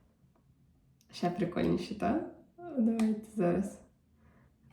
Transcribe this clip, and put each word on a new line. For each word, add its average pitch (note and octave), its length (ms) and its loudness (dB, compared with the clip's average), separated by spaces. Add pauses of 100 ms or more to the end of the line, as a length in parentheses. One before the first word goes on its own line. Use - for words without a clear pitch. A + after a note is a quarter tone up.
(1120)
Ще F3 180 0
прикольніше, - 680 0
так? E4 380 -2 (420)
Давайте A3 420 2 (160)
зараз F3+ 420 2 (960)